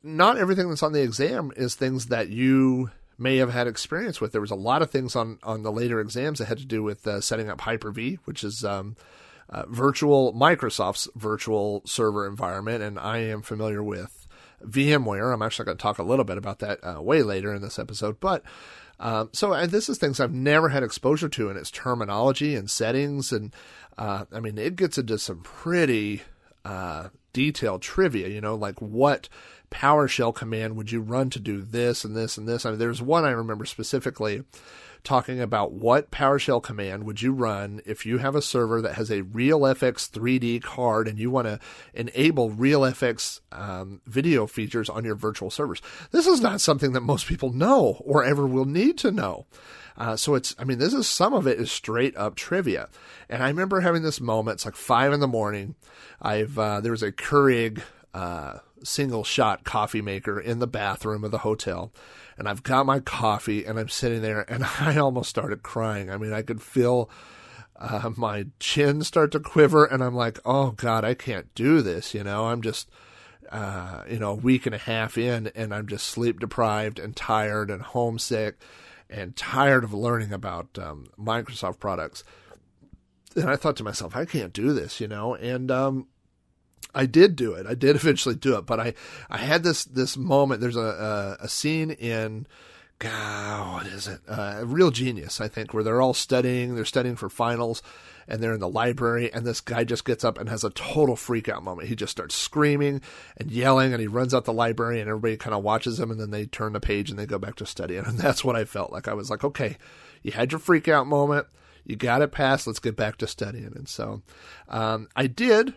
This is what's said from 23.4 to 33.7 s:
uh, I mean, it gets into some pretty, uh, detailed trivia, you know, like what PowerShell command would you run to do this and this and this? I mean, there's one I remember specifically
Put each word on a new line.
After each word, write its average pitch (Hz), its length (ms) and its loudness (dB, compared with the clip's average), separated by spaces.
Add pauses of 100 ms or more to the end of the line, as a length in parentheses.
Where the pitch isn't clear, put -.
uh, 104 340 -4
I 110 80 -8
mean, 107 180 -6
it 147 180 -2
gets 180 220 0
into 113 220 -2
some 87 220 -8
pretty, 123 840 0 (420)
uh, 87 440 -8 (220)
detailed 123 500 -2
trivia, 120 460 0
you 104 140 -6
know, 107 140 -2
like 104 240 -6
what 120 480 2 (440)
PowerShell 135 640 4
command 110 420 -4
would 110 140 -8
you 117 100 -2
run 127 300 0
to 127 80 -8
do 101 220 -6
this 117 440 0
and 107 100 -6
this 113 220 -4
and 107 100 -8
this? 117 160 -2
I 120 60 -2
mean, 107 100 -4
there's 117 220 0
one 156 240 4
I 139 60 4
remember 110 340 -4
specifically - 800 -4 (600)